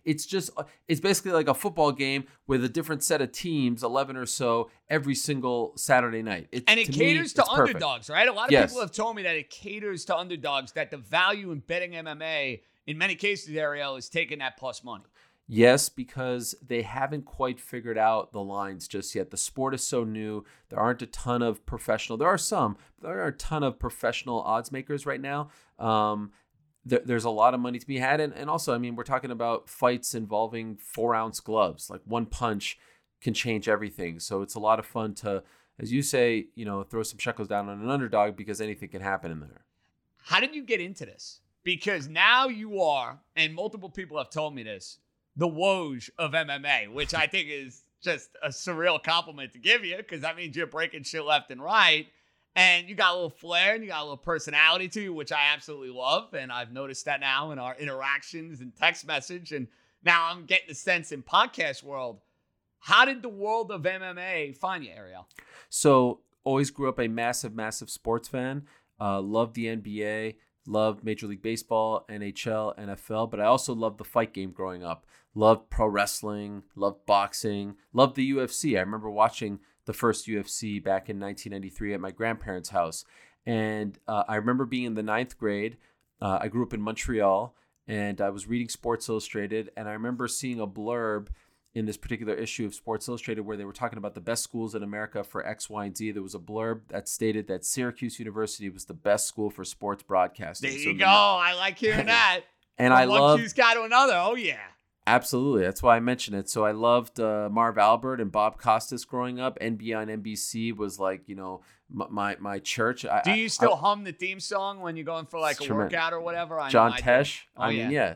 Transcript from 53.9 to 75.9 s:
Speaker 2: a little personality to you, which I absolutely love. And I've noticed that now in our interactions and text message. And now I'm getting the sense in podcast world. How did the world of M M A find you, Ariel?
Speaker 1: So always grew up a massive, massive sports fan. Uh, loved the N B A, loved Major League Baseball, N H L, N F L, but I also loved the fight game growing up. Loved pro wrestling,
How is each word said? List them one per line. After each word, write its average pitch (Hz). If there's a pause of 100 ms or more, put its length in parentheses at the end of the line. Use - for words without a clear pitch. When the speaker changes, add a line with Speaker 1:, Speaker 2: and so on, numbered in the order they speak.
Speaker 2:
a -
little 143
personality 160
to 214
you, 196
which 156
I 147
absolutely 139
love. 139
And 131
I've 120
noticed 135
that 143
now 135
in 143
our 127
interactions 139
and 123
text 160
message. 160
And 131 (360)
now 170
I'm 175
getting 185
the 147
sense 175
in 135
podcast 175
world. 131 (600)
How 220
did 262
the 240
world 208
of 175
M 190
M 180
A 170
find 180
you, 101
Ariel? 92 (420)
Speaker 1:
So 131 (240)
always 139
grew 139
up 127
a 117
massive, 117
massive 110
sports -
fan. 135 (320)
Uh, 101
loved 110
the 117
N 113
B 104
A, 110 (300)
loved 107
Major 110
League 101
Baseball, 110
N 107
H 101
L, 110
N 101
F -
L, 110
but 113
I 104
also 127
loved 110
the 104
fight 113
game 95
growing 90
up. 82 (280)
Loved 107
pro 110
wrestling, 104 (140)